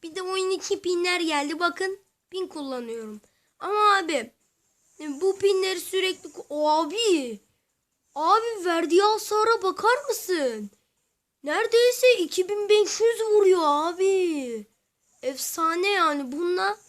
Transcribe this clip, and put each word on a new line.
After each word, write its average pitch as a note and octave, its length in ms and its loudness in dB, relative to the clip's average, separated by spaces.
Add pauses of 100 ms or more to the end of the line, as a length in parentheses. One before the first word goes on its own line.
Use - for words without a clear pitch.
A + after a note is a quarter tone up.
Bir D#4+ 120 -14
de F#4+ 80 -8
oyun F#4+ 280 -2
içi F#4+ 300 -2
pinler F4+ 400 0
geldi. D4+ 380 -2
Bakın, F#4 400 -2 (320)
pin F#4 160 -6
kullanıyorum. A#3 760 -10 (380)
Ama G#4 380 2
abi, D#4 340 -4 (720)
bu D#4 380 -2
pinleri F#4+ 420 0
sürekli F#4 480 -4
ku-, D4+ 420 -4
abi, D#4 680 0 (760)
abi G4+ 500 0
verdiği E4+ 380 2
hasara G#4+ 600 2
bakar A#4+ 460 0
mısın? C4 640 -4 (760)
Neredeyse A#4 760 4
iki F4+ 300 -2
bin G#4 200 -4
beş G#4 320 2
yüz A4+ 200 2
vuruyor G4+ 420 4
abi. D#4 1040 0 (560)
Efsane E4 680 -2
yani. D4+ 440 0
Bununla F4+ 460 -2 (100)